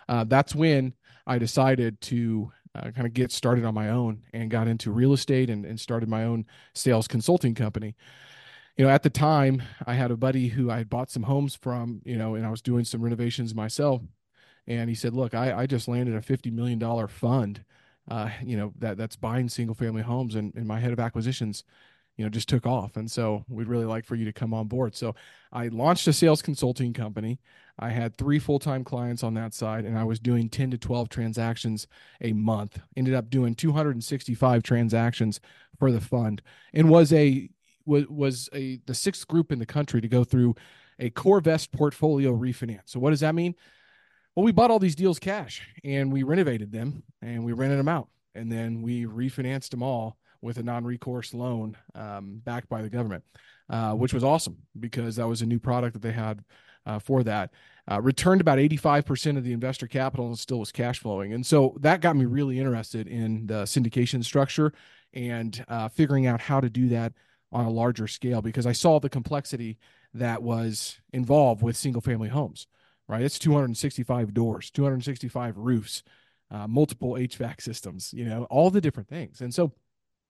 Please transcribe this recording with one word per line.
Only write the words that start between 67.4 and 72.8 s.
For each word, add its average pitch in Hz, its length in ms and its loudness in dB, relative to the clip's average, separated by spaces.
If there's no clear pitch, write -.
on 120 140 0
a 113 40 0
larger 113 380 0
scale, 120 340 -4
because 113 240 -4
I 120 60 2
saw 156 260 4
the 139 100 -2
complexity 120 720 -6
that 117 300 -4
was 113 560 -4
involved 127 500 4
with 117 140 0
single 123 260 -2
family 113 260 -2
homes, 120 380 -4